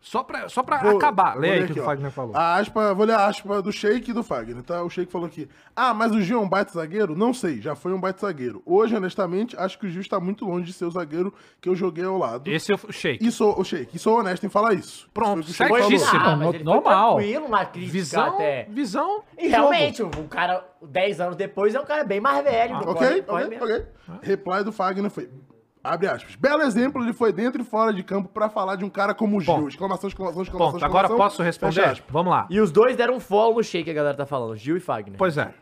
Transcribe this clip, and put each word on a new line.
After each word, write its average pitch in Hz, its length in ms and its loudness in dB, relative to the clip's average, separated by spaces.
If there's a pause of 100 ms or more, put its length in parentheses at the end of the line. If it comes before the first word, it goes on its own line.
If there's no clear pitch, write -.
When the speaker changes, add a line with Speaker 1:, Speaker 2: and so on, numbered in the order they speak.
Speaker 1:
Só - 200 -4
pra, 262 280 -8
só 247 120 -2
pra 294 220 0
Speaker 2:
Vou, 208 140 6
Speaker 1:
acabar. 190 340 4
Speaker 2:
vou 120 100 -4
Speaker 1:
Lê 165 80 2
aí 185 120 4
Speaker 2:
ler - 20 2
Speaker 1:
o - 20 0
que 170 60 -4
Speaker 2:
aqui, 147 80 -4
Speaker 1:
o 139 40 -4
Speaker 2:
ó. - 40 -2
Speaker 1:
Fagner 139 240 -2
falou. 127 260 -6
Speaker 2:
A 170 200 2
aspa, 214 360 0
vou 208 140 2
ler 226 80 4
a 202 100 4
aspa 202 340 -2
do 196 120 -4
Sheik 240 400 0
e - 20 -4
do 233 80 -2
Fagner, 120 400 -6
tá? 170 220 -6
O 175 60 -6
Sheik 175 220 -6
falou 170 140 -6
aqui, 160 240 -12 (260)
"Ah, 240 200 2
mas 226 160 2
o 220 100 2
Gil 202 160 0
é 226 60 2
um 190 40 -2
baita 190 260 0
zagueiro?" 170 420 -2
Não 233 180 2
sei, 165 260 -4
já 147 140 -6
foi 180 180 -6
um 190 80 -2
baita 185 200 -4
zagueiro. 131 480 -6
Hoje, 214 280 4
honestamente, 190 600 -2
acho 190 220 -6
que 208 80 -6
o - 20 -4
Gil 175 120 -8
está 196 180 -4
muito 196 260 -4
longe 175 220 -4
de 180 60 -12
ser 180 120 -6
o 170 60 -4
zagueiro 175 420 -6 (260)
que - 80 -6
eu 185 80 2
joguei 175 300 -4
ao 190 140 -2
lado. 131 320 -4
Speaker 1:
Esse 160 200 -2
é 196 40 4
o 202 160 -12
Sheik. 160 340 -4
Speaker 2:
E 240 60 4
sou, 208 280 2
o 190 40 2
Sheik, 170 320 -6
e - 20 -8
sou 226 220 2
honesto 185 260 -2
em 190 40 -2
falar 214 260 2
isso. - 360 -10
Speaker 1:
Pronto, 202 280 0
Speaker 2:
Isso 160 160 -8
foi - 100 2
o - 40 4
que 214 40 6
o 233 40 6 (100)
Sheik 208 100 6
Speaker 1:
certíssimo. - 240 4
Speaker 2:
falou. 175 120 4
Speaker 3:
Ah, 151 120 2
mas 170 80 2
ele 160 100 -6
Speaker 4:
Normal. 208 520 6
Speaker 3:
foi 208 80 2
tranquilo 262 260 -4
na 202 160 2
crítica 127 280 -10
Speaker 1:
Visão, 170 420 0
Speaker 3:
até. 143 340 -2
Speaker 1:
visão 294 540 -4 (120)
Speaker 3:
E - 60 -10
Speaker 1:
de 339 60 0
Speaker 3:
realmente, 294 500 4
Speaker 1:
jogo. 170 220 -6
Speaker 3:
o, - 60 -8
o - 20 -16
cara, 180 360 -2 (200)
dez 180 360 -2
anos 175 160 -4
depois, 196 380 -2
é 262 60 0
um 294 60 -6
cara 302 180 -2
bem 202 180 -2
mais 277 220 2
velho. 240 320 0
Speaker 2:
Ah, - 60 -4
Speaker 3:
Não 165 100 -4
Speaker 2:
ok, 214 160 2
Speaker 3:
pode, 349 160 2
pode 196 240 -4
Speaker 2:
ok, 226 100 -10
Speaker 3:
mesmo. 240 80 -6
Speaker 2:
ok. 226 200 -2 (360)
Reply 190 420 -2
do 214 80 -4
Fagner 196 380 -2
foi, 131 180 -10 (560)
abre 170 240 0
aspas, - 280 -4
"Belo 302 280 2
exemplo, 254 400 0
ele 233 100 -2
foi 226 180 2
dentro 240 300 -2
e - 20 -6
fora 220 300 0
de 185 80 -4
campo 196 260 -4
pra 214 220 -2
falar 196 260 -2
de 185 80 -6
um 202 60 -6
cara 196 240 -2
como 214 240 0
o - 20 2
Gil." 165 140 2
Speaker 1:
Ponto. 151 160 0
Speaker 2:
Exclamação, 190 380 -6
exclamação, 185 340 -6
exclamação, 175 320 0
Speaker 1:
Ponto. 175 100 -4
Agora 180 220 4
Speaker 2:
exclamação. 220 120 2
Speaker 1:
posso 285 260 2
responder? 175 320 0
Speaker 2:
Fecha 175 160 4
aspas. - 200 -8
Speaker 1:
Vamos 170 200 2
lá. 123 180 2
Speaker 3:
E 185 100 2
os 202 120 4
dois 226 260 6
deram 240 160 2
um 254 60 -2
follow 214 380 2
no 226 60 0
Sheik, 170 240 -4
a 165 60 -6
galera 147 240 0
tá 139 80 -4
falando, 120 300 -4
Gil 127 220 -4
e - 20 -2
Fagner. 107 360 -6
Speaker 1:
Pois 165 220 0
é. 123 240 -4